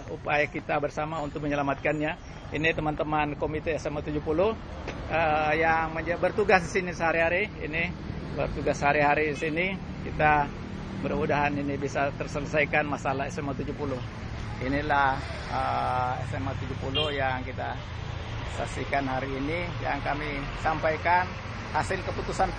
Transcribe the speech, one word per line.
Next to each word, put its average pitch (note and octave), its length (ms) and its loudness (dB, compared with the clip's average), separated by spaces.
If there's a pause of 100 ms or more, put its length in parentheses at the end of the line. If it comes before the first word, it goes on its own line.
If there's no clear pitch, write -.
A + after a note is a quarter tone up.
(120)
upaya D3+ 380 2
kita D#3 320 -2
bersama D3+ 420 -2
untuk D3 220 -6
menyelamatkannya. D3 680 0 (400)
Ini D#3+ 220 2
teman-teman D3+ 680 0
Komite D3+ 360 -2
S - 120 -6
M D3 80 -2
A D3+ 80 -2
tujuh D3+ 160 -2
puluh, E3+ 320 4 (560)
eh, D#3 520 4
yang D#3+ 360 4
menja-, E3 240 -2
bertugas F#3 480 6
di - 20 -6 (100)
sini F3+ 120 -2
sehari-hari. E3 560 2 (160)
Ini D#3+ 180 -2 (540)
bertugas C#3+ 400 0
sehari-hari D3 560 4
di C#3 80 -4
sini. D#3+ 260 0 (380)
Kita D3+ 400 4 (560)
mudah-mudahan C#3+ 560 2
ini C#3 240 -2
bisa C#3 320 0
terselesaikan D3+ 720 0
masalah C#3 460 -2
S D#3 100 -6
M C#3+ 80 -4
A C3+ 80 -2
tujuh C#3+ 160 -4
puluh. B2+ 300 -4 (580)
Inilah, C#3 560 4 (380)
eh, B2+ 720 0
S D#3 80 -4
M C3+ 100 -4
A C3+ 80 -2
tujuh C3+ 300 -4
puluh C#3+ 320 -2
yang C3 320 0
kita B2 320 -4 (840)
saksikan C#3 480 -2
hari C3 240 -2
ini, D3+ 320 -2 (160)
yang C#3 240 0
kami D3 320 -2 (240)
sampaikan D#3+ 640 4 (480)
hasil F3 320 0
keputusan F#3 540 0